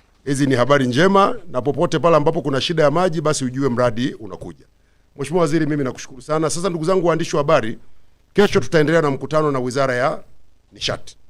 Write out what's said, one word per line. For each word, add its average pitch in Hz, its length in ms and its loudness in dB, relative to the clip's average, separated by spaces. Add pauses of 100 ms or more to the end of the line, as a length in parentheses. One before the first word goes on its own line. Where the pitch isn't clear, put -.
(260)
Hizi 139 220 0
ni 135 80 2
habari 131 320 4
njema, 190 480 4 (160)
na 120 100 -4
popote 156 380 -2
pale 170 160 4
ambapo 147 260 2
kuna 135 200 -2
shida 160 220 0
ya 143 80 4
maji, 170 300 0
basi 147 240 -2
ujue 131 240 -2
mradi 120 440 -2
unakuja. 90 520 -16 (520)
Mheshimiwa 143 240 -2
Waziri, 156 240 2
mimi 147 180 -2
nakushukuru - 380 -10
sana. 156 280 -2
Sasa 175 200 -2
ndugu 160 160 -4
zangu 185 220 2
waandishi 165 280 0
wa 156 60 2
habari, 143 360 2 (560)
kesho 202 260 4
tutaendelea 160 420 2
na 143 100 0
mkutano 147 400 -2
na 135 80 -2
Wizara 127 360 -2
ya 127 280 -2 (480)
Nishati, - 460 -8 (120)